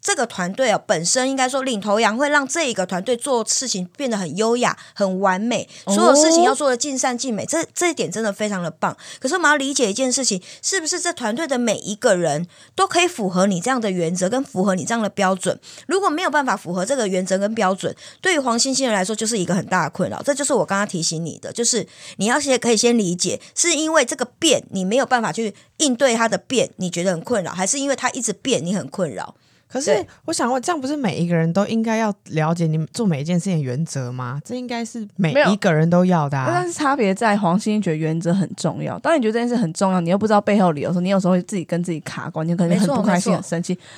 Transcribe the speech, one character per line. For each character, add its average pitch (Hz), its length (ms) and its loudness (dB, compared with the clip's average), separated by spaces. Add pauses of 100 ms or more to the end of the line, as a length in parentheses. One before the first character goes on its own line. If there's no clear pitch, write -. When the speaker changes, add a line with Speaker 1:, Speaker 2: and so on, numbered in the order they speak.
Speaker 1:
这 403 140 0
个 277 120 0
团 180 260 -6
队 247 200 0
哦， 165 140 0
本 165 180 0
身 254 240 0
应 269 60 -2
该 262 140 0
说 262 140 -2
领 247 180 -2
头 208 180 2
羊 220 180 2
会 285 120 0
让 285 180 2
这 302 240 -2
一 - 20 -4
个 185 140 -2
团 180 160 -4
队 240 140 0
做 240 280 -2
事 - 220 -2
情 185 180 -4 (120)
变 277 120 -4
得 220 80 -2
很 175 200 -4
优 226 200 2
雅、 226 200 0 (180)
很 190 260 -2
完 190 200 0
美， 226 280 -2 (160)
Speaker 2:
哦。 196 80 -2
Speaker 1:
所 202 120 4
有 254 100 8
事 311 180 6
情 339 120 6
要 269 100 4
做 277 160 0
得 247 60 2
尽 269 200 -4
善 254 220 -2
尽 240 160 -4
美， 185 100 -6
这， - 300 -2
这 349 160 2
一 - 40 -4
点 165 160 -2
真 208 120 -4
的 208 100 -2
非 214 160 -2
常 190 140 -2
的 165 80 -4
棒。 - 260 -4 (220)
可 262 100 -4
是 311 60 0
我 381 60 0
们 311 100 4
要 - 60 6
理 277 180 -2
解 254 160 2
一 - 20 -2
件 254 180 0
事 254 140 -2
情， 190 160 -2 (220)
是 381 180 -2
不 320 60 -8
是 349 140 -2
这 349 120 -2
团 240 220 -4
队 320 140 -4
的 262 100 0
每 233 200 0
一 - 180 -8
个 214 180 4
人 170 320 0 (300)
都 381 100 2
可 349 160 2
以 359 60 4
符 226 200 -4
合 185 180 2
你 185 140 0
这 240 100 -2
样 254 100 0
的 220 100 -2
原 175 240 0
则， 185 160 0
跟 262 140 0
符 185 180 -4
合 190 120 2
你 175 100 -4
这 233 100 -2
样 233 80 0
的 202 60 -2
标 190 260 0
准？ 185 240 -4 (300)
如 381 120 0
果 392 80 2
没 320 140 -2
有 339 80 0
办 285 160 2
法 214 100 0
符 175 160 -10
合 185 140 -2
这 269 80 0
个 226 140 0
原 185 180 0
则 190 100 0
跟 202 180 0
标 196 200 2
准， - 200 -6 (280)
对 359 140 2
于 - 20 2
黄 240 200 0
星 269 140 0
星 262 140 0
人 220 80 2
来 185 100 2
说 214 100 -4
就 220 120 -4
是 226 100 -2
一 180 80 0
个 170 100 -2
很 185 120 -2
大 180 180 0
的 147 60 -4
困 156 180 -4
扰。 - 140 -8
这 285 100 0
就 277 120 -2
是 294 100 0
我 180 100 2
刚 196 140 -2
刚 208 80 0
提 180 160 -6
醒 165 220 -4
你 - 160 -10
的， - 120 -12
就 233 120 -4
是 226 220 0 (300)
你 190 100 -2
要 247 120 2
先， 277 200 2
可 233 120 0
以 226 60 4
先 240 200 4
理 180 200 0
解， 160 240 -2 (140)
是 339 200 0
因 311 180 0
为 302 120 6
这 320 100 -4
个 254 100 -4 (140)
变， 285 320 2
你 190 140 -4
没 190 100 -2
有 262 100 4
办 247 160 2
法 185 120 -2
去 220 200 -4 (260)
应 277 160 2
对 240 200 2
它 226 140 2
的 196 100 -2
变， 220 380 0
你 180 120 -4
觉 170 140 -4
得 190 80 2
很 165 100 -2
困 180 220 -2
扰， 160 80 -6
还 185 160 -4
是 285 140 -2
因 277 80 -2
为 269 80 0
它 254 140 -4
一 262 120 -8
直 214 100 -4
变， 180 320 -2
你 175 100 -2
很 156 140 -4
困 170 220 -4
扰？ 92 240 -10 (360)
Speaker 3:
可 247 80 -6
是 359 240 2 (220)
我 320 80 -4
想 285 180 0
问， 262 120 0
Speaker 1:
对。 - 20 -14
Speaker 3:
这 359 80 0
样 311 80 -2
不 262 80 -6
是 302 80 -2
每 247 220 -2
一 170 100 0
个 170 80 2
人 165 160 2
都 196 140 2
应 226 160 -2
该 220 160 0
要 220 120 0 (180)
了 156 260 0
解 170 120 0
你 156 200 0
做 233 200 -4
每 156 140 2
一 143 40 -4
件 175 140 0
事 165 60 -2
情 180 140 0
的 - 20 0
原 135 240 -2
则 131 260 -6
吗？ 127 320 -6
这 240 120 -10
应 254 120 -8
该 233 160 -6
是 226 240 -8 (100)
每 160 180 2 (180)
一 208 40 2
个 196 140 2
人 160 200 4
都 180 160 6
要 165 200 4
的 139 120 -2
啊。 131 80 -2
Speaker 2:
没 - 60 0
有。 - 40 0
但 359 100 0
是 339 60 -6
差 285 240 0
别 202 180 2
在 208 220 2
黄 185 220 2
星 214 160 0
星 214 80 0
觉 180 80 0
得 156 60 0
原 160 220 -2
则 170 140 0
很 196 220 0
重 151 280 -2
要。 143 180 -6
当 311 140 2
你 302 60 2
觉 220 80 2
得 220 60 0
这 233 40 0
件 233 80 0
事 240 80 -2
很 196 200 0
重 190 180 2
要， 185 80 2
你 170 80 -2
又 180 80 4
不 208 100 0
知 214 60 4
道 208 80 6
背 208 180 2
后 180 140 4
理 143 80 -4
由 90 80 -2
的 170 60 0
时 - 20 0
候， 175 60 0
你 185 80 0
有 196 100 4
时 185 60 0
候 185 80 6
会 180 80 2
自 - 120 -10
己 180 120 -2
跟 170 180 -2
自 175 80 -4
己 151 80 -4
卡 - 300 -10
关， 160 180 -4
你 170 80 0
可 175 100 2
能 - 140 2
很 220 80 2
不 247 140 0
开 185 180 2
心， - 100 -2
Speaker 1:
没 180 60 4
错， - 0 -
没 - 0 -
错。 - 60 -6
Speaker 2:
很 - 0 -
生 170 200 -4
气。 180 160 -4 (200)